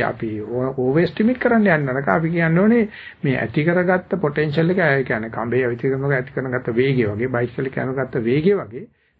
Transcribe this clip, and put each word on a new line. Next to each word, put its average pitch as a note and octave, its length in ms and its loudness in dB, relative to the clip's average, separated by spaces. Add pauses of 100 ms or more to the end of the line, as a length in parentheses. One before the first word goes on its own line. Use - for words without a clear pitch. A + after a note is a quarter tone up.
අපි A2 360 -4
ඕ-, B2 360 -4
ඕවර් C3+ 280 2
එස්ටිමේට් A3 380 0
කරන්න A3+ 300 4
යන්න D3+ 180 2
නරක. C#3 220 -2
අපි E3+ 220 2
කියන්න E3+ 280 2
ඕනේ A3 220 4 (380)
මේ C3 180 0
ඇති A#2+ 260 -2
කරගත්ත F#3 540 0
පොටෙන්ෂල් D#3 560 0
එක, F#3+ 100 2
ඒ C#3 200 2
කියන්නේ A2+ 280 -4
කඹේ A#2 320 0
ඇති A#2+ 220 -2
කරනකොට C3+ 320 0
ඇති B2+ 180 -6
කරගත්ත B2+ 380 -4
වේගය B2+ 320 2
වගේ, G#2+ 260 -2
බයිසිකල් B2 400 -2
එක C3 80 -6
යනගත්ත B2+ 420 -4
වේගය D3+ 340 2
වගේ, C3 300 -8 (340)